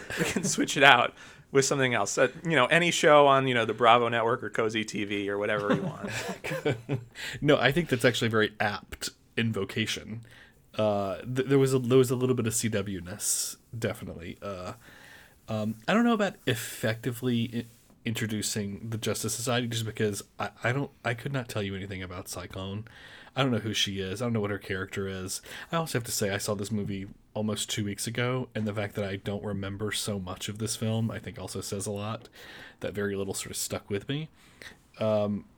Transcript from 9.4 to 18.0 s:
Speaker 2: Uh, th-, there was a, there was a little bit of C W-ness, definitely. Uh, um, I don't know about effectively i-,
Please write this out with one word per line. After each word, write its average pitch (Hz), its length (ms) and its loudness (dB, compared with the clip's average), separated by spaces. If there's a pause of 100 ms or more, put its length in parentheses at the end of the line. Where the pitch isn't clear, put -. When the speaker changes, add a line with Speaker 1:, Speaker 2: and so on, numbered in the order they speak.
Speaker 2:
Uh, 101 440 2
th-, 127 260 -2
there 139 100 6
was 135 160 6
a, 131 60 4
there 127 180 6
was 127 140 6
a 127 40 2
little 127 200 2
bit 113 120 0
of 107 60 -2
C - 160 0
W-ness, 95 880 -4 (200)
definitely. 90 640 -6
Uh, 98 320 -8 (720)
um, 110 280 -2 (120)
I 175 60 2
don't 233 100 4
know 240 100 4
about 208 220 0 (100)
effectively 117 1080 -2
i-, 117 120 -4 (400)